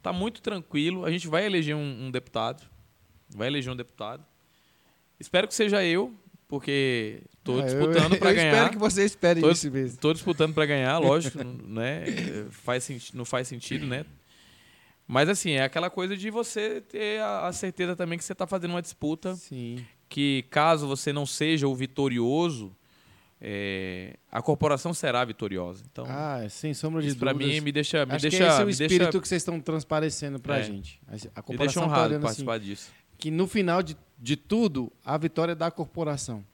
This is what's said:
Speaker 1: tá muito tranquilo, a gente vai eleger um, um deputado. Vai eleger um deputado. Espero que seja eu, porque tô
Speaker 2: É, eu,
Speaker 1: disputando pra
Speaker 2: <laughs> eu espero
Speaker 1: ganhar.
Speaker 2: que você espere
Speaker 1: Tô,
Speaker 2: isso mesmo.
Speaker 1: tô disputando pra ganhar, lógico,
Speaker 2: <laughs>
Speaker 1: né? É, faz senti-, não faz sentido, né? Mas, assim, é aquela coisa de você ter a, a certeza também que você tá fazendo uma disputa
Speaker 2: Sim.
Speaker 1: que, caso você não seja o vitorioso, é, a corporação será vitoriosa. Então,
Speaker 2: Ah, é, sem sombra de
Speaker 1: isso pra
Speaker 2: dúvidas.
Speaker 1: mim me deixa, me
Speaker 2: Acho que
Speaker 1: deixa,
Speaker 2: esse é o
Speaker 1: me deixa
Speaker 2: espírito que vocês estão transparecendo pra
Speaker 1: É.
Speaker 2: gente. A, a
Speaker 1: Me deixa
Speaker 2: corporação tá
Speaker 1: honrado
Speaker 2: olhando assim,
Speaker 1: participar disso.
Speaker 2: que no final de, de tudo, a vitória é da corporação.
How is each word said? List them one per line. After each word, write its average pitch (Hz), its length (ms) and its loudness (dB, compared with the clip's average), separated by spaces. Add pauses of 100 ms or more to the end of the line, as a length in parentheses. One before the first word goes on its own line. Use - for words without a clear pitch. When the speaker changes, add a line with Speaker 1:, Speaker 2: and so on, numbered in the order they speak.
Speaker 1:
tá 92 100 -4
muito 190 300 -4
tranquilo, 175 640 -2
a 165 60 -2
gente 170 180 -4
vai 170 180 0
eleger 165 300 0
um, 139 300 -6
um 131 40 -6
deputado. 123 520 -4 (720)
Vai 107 140 -4
eleger 135 240 -4
um 127 40 -8
deputado. 120 480 -12 (920)
Espero 196 300 2
que - 60 -6
seja 208 300 6
eu, 185 280 2 (340)
porque 135 760 0 (240)
tô 127 140 2
Speaker 2:
É, - 20 0
eu, - 20 0
Speaker 1:
disputando 160 540 4
pra 180 120 6
Speaker 2:
<laughs> - 20 8
eu 170 40 8
espero 160 200 6
Speaker 1:
ganhar. - 140 6
Speaker 2:
que 220 80 -8
você 202 260 4
espere 175 360 4
Speaker 1:
Tô, 156 100 8
Speaker 2:
isso 165 200 2
mesmo. 127 280 -4
Speaker 1:
tô 151 140 4
disputando 160 400 0
pra 151 140 2
ganhar, 143 320 2
lógico, 151 400 4 (160)
Speaker 2:
<laughs> 120 120 -12
Speaker 1:
né? 123 420 -4
É, - 420 -6
faz 127 340 -4
senti-, 123 320 -12
não 123 80 -8
faz 123 240 -4
sentido, 131 380 -6
né? 131 180 -4 (1040)
Mas, 143 200 4
assim, 190 240 0
é 135 100 4
aquela 160 260 -2
coisa 190 280 -4
de 196 140 -6
você 220 500 -4
ter 214 400 -6
a, 202 260 -2
a 180 60 -4
certeza 180 420 -4
também 170 240 -4
que 165 60 -10
você 190 100 -8
tá 185 120 -4
fazendo 175 260 -4
uma 175 100 -2
disputa 165 540 -4
Speaker 2:
Sim. 123 500 -10 (220)
Speaker 1:
que, 139 420 0
caso 151 380 4
você 139 240 -2
não 143 120 -2
seja 151 440 0
o 135 80 0
vitorioso, 131 960 0 (680)
é, 95 760 -6 (160)
a 113 100 -4
corporação 151 520 0
será 127 300 0
vitoriosa. 95 680 -6
Então, 123 180 -12
Speaker 2:
Ah, 139 340 -6
é, 104 60 -8
sem 151 260 -8
sombra 156 280 -2
de 147 60 0
Speaker 1:
isso 135 100 -2
pra 135 140 0
Speaker 2:
dúvidas. 139 220 0
Speaker 1:
mim 156 60 0
me 147 100 -2
deixa, 147 360 0
me 127 80 -4
Speaker 2:
Acho 147 100 -2
que 156 60 2
Speaker 1:
deixa, 185 180 4
Speaker 2:
esse 147 120 8
é 123 40 4
o - 20 4
Speaker 1:
me 202 80 0
deixa 135 100 0 (100)
Speaker 2:
espírito 175 260 4
que - 80 -10
vocês 180 140 0
estão 170 180 -4
transparecendo 151 800 -2
pra 135 180 -2
Speaker 1:
É. 110 60 0
Speaker 2:
gente. 98 420 -10
A, - 40 -20
a - 20 -10
Speaker 1:
Me 107 80 -10
deixa 110 220 -14
Speaker 2:
corporação 139 400 0
tá 160 60 2
Speaker 1:
honrado 139 200 6
Speaker 2:
olhando 147 180 0
assim, 113 180 -2
Speaker 1:
participar 113 140 -2
disso. 101 320 -10 (280)
Speaker 2:
que 156 120 -4
no 170 160 2
final 185 360 2
de, 156 140 -8 (220)
de 127 180 -2
tudo, 165 540 0 (140)
a 143 120 -2
vitória 160 360 0
é - 20 -2
da 165 160 -2
corporação. 143 840 -6